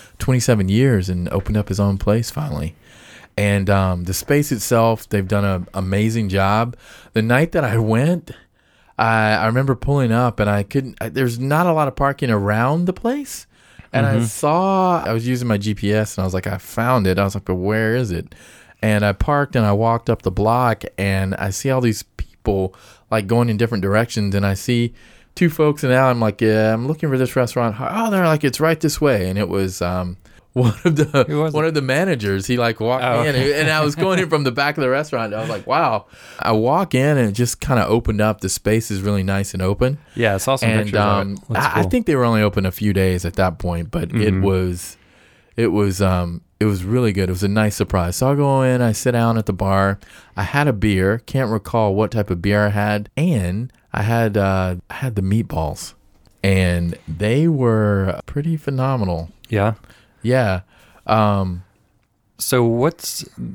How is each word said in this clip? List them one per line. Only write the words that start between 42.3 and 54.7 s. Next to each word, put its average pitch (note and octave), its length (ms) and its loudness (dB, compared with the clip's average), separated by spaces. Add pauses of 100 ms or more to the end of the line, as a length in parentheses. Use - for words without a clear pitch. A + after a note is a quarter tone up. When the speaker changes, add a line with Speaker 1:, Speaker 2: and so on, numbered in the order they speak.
Speaker 1:
open G2 240 0
a F#2 60 -2
few G#2 200 -2
days F#2 320 0
at F2 100 -4
that F#2 240 0
point, E2+ 340 -4
but E2 120 -2
it E2+ 80 -8
Speaker 2:
Mm-hmm. G#2 300 0
Speaker 1:
was, F#2 540 -2 (600)
it A2+ 120 2
was, G2 340 0
um, F2+ 380 0 (180)
it G#2+ 60 0
was G2+ 180 0
really A2+ 300 0
good. F#2 160 0
It F#2 40 -2
was F#2 120 -2
a G2 40 0
nice G#2+ 280 0
surprise. F2+ 400 -2
So C3 160 0
I - 20 2
go C#3 280 2
in, B2+ 200 2
I A#2 100 2
sit A#2+ 200 -2
down A#2 260 2
at G#2+ 80 -2
the G#2 60 -2
bar. G2 480 0 (360)
I G2 60 -4
had C#3+ 240 0
a C3+ 60 2
beer. G2+ 540 2
Can't C3 260 -2
recall G#2+ 420 0
what G#2 160 0
type G#2+ 200 -2
of F2 120 -2
beer G#2 240 2
I G2+ 40 2
had. G#2 460 -2
And A#2 560 -2 (200)
I - 100 -2
had, A2+ 340 0
uh, F#2+ 400 0 (140)